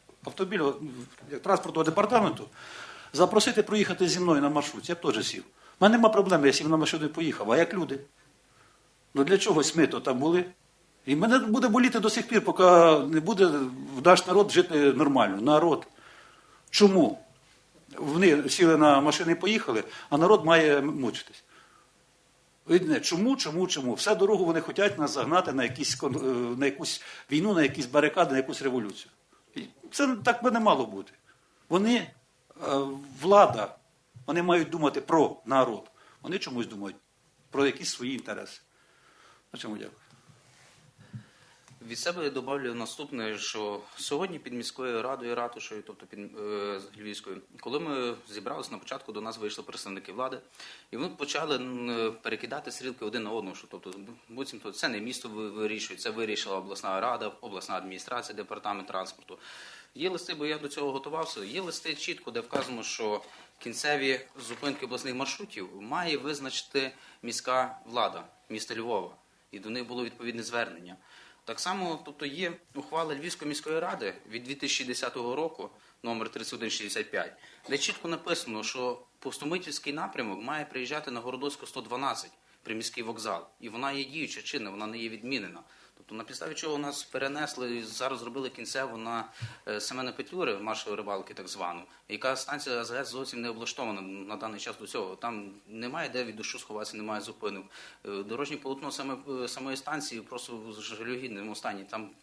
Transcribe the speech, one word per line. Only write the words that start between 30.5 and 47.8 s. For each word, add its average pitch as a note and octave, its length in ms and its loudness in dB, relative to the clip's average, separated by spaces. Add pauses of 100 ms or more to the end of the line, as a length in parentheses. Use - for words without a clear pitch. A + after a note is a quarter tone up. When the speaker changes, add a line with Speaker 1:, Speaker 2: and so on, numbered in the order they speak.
Speaker 1:
не A#3 100 4
мало D#3 260 6
бути. G2 260 -10 (560)
Вони, G#3 280 4
е, F3+ 140 -4 (1120)
влада, C#3+ 540 8 (520)
вони E3+ 160 0
мають E3+ 280 4
думати D3 300 0
про D3 360 4 (100)
народ. A#2+ 440 2 (320)
Вони F3+ 160 -4
чомусь A#2+ 280 -4
думають G2 300 -10 (540)
про C#3 160 2
якісь C#3 240 -2
свої B2 240 -6
інтереси. G#2 460 -10 (920)
На - 60 -14
цьому A2 180 -10
дякую. G#2 220 -14 (1900)
Speaker 2:
Від A#2 100 -10
себе F3 260 -4
я C#3+ 60 0
добавлю C3 440 -4
наступне, A#2 640 -8
що G#2 420 -6 (160)
сьогодні E3 420 -6
під A#2+ 140 -16
міською A#2+ 500 -6
радою, B2 320 -6
ратушею, A2 520 -6
тобто G2+ 200 -18
під, G2+ 120 -18
е, G#2 640 -6 (180)
Львівською, G2+ 440 -12 (180)
коли C3 200 -6